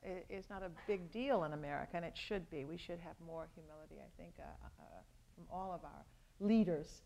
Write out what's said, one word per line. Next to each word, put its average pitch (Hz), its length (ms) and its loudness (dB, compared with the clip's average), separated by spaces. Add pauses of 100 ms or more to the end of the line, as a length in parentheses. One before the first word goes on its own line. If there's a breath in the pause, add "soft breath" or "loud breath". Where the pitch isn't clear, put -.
i-, 185 240 -4
is 190 220 -8
not 196 120 -6
a 185 80 -4 (160)
big 185 240 2
deal 233 340 6
in 151 100 0
America, 143 400 -2
and 170 100 0
it 165 100 -6
should 190 360 -2
be. 139 160 -4
We 160 100 -6
should 170 240 -6
have 165 140 -10 (120)
more 165 280 -6
humility, 156 440 -16
I - 240 -16
think, 85 160 -16
uh, - 40 -12 (360)
uh, - 60 -16 (500)
from 170 160 -16
all 185 220 -4
of 170 100 -6
our 143 220 -14 (340 soft breath)
leaders. 196 680 6